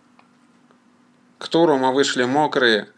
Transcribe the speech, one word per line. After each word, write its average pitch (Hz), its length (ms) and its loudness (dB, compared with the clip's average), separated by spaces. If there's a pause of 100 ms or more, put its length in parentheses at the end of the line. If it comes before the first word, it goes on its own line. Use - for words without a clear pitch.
(1400)
К - 100 -14
Туру 165 280 2
мы 131 160 0
вышли 131 320 -2
мокрые, 127 720 0